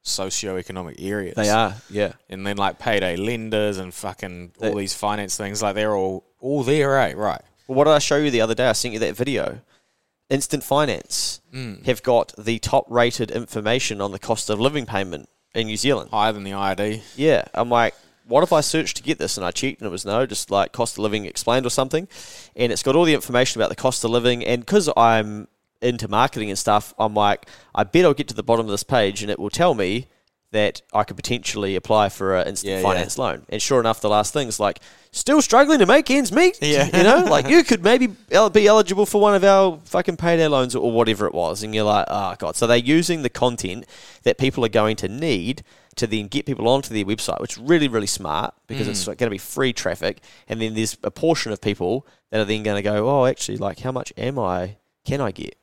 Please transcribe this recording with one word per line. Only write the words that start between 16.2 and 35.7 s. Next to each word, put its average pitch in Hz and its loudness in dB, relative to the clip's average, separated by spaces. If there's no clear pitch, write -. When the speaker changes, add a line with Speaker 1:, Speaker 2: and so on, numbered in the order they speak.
Speaker 1:
than 104 -10
the 98 -10
I 98 -2
R 95 -2
D. 107 -4
Speaker 2:
Yeah. 139 2
I'm 120 -2
like, 117 2
"What 123 2
if - 0
I 156 4
searched - -2
to - -14
get 151 -4
this?" - -4
And 92 -6
I 87 -2
checked - -6
and 110 -8
it 90 -6
was, 92 -10
no, 113 0
just, 107 -10
like, 98 2
cost - -4
of - -12
living 104 -2
explained 123 -2
or 123 -2
something. 156 -2
And 120 0
it's - -4
got 135 2
all 170 6
the 156 4
information 123 0
about - 2
the - -6
cost - -2
of 113 -2
living. 120 2
And 120 -2
'cause 190 2
I'm 107 2
into 120 -2
marketing 110 0
and 98 -4
stuff, - 0
I'm 107 0
like, 104 2
"I 104 2
bet 170 4
I'll 147 6
get 143 -8
to 113 -12
the 107 -6
bottom 117 2
of 104 -6
this 101 -4
page 104 0
and 104 -6
it 101 -4
will 101 -6
tell 170 2
me 104 -2
that 104 -2
I 104 2
could 98 -8
potentially 101 -4
apply 104 2
for 95 -2
an 87 0
instant 98 -8
Speaker 1:
Yeah, 95 -4
yeah. 92 -2
Speaker 2:
finance 92 0
loan." 98 -4
And 107 -6
sure 135 2
enough, 113 0
the 107 -2
last 104 2
thing's 131 -4
like, 101 -2
"Still 294 2
struggling 285 6